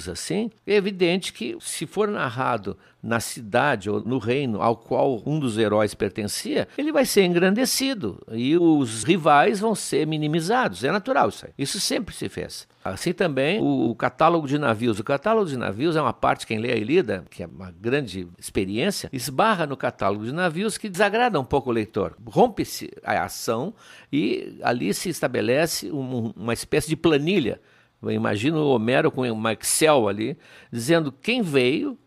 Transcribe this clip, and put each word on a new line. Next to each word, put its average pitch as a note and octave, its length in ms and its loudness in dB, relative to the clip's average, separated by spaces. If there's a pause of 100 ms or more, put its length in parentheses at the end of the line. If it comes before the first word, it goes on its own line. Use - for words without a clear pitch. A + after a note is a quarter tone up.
assim, G3+ 420 -4 (160)
é G3+ 60 2
evidente F#3 580 2
que, - 300 -8
se - 260 -8
for G#3 220 0
narrado B2 680 -2 (240)
na A2+ 200 0
cidade A#2 680 0
ou G#2 120 -2
no A#2 160 -2
reino A#2+ 440 -2
ao A2+ 140 2
qual B2+ 500 0
um D3+ 140 -2
dos A#2 180 0
heróis G#2+ 360 4
pertencia, G#2+ 760 -2 (100)
ele D4 140 -2
vai C#4+ 140 4
ser G3 180 4
engrandecido F#3 960 0 (120)
e C3 240 2
os C3+ 480 4
rivais E3 560 6
vão A3 120 0
ser D3+ 320 -2
minimizados. D#3 800 0
É C#3+ 80 0
natural G3 380 0
isso - 160 -12
aí. - 120 -18
Isso C#3 220 -4
sempre - 340 -4
se - 140 -8
fez. - 400 -10 (160)
Assim F#2+ 300 -4
também D3+ 480 0
o, C3 300 2
o A2 40 -4
catálogo D#3+ 500 2
de C#3 120 0
navios. A#2 420 0
O A2 60 -8
catálogo G3+ 440 0
de C3+ 60 -4
navios A#2 400 -2
é D#3 60 2
uma A#2+ 100 2
parte, C3 340 0
quem A2 140 -4
lê A#2+ 140 -2
a - 20 2
Ilíada, G#2+ 540 0
que - 140 -12
é E2+ 40 -10
uma F#2 240 -14
grande F#2+ 560 -4 (100)
experiência, A2 760 -2
esbarra D#3 520 0
no C#3 120 -8
catálogo G#2+ 480 -2
de B2+ 80 -6
navios F3+ 440 -2
que G#3+ 120 -8
desagrada G3+ 500 2
um B2+ 60 -2
pouco C3 240 0
o A#2 40 0
leitor. G2+ 520 -2
Rompe-se - 640 0 (140)
a G2 180 0
ação A#2+ 500 -4 (380)
e - 500 -2
ali B2 320 0
se - 140 -4
estabelece C3 840 0
um, B2+ 440 -4
uma A2+ 180 -4
espécie - 360 -2
de D#3+ 80 -2
planilha. D#3 640 2 (400)
Eu G#2+ 100 -4
imagino A2 480 0
o C#3+ 160 4
Homero B2+ 340 2
com B2+ 220 -2
uma A2 220 -2
Excel C#3+ 540 4
ali, G#2+ 300 -4 (340)
dizendo C#3 400 0
quem B3 300 -2
veio D#3 640 2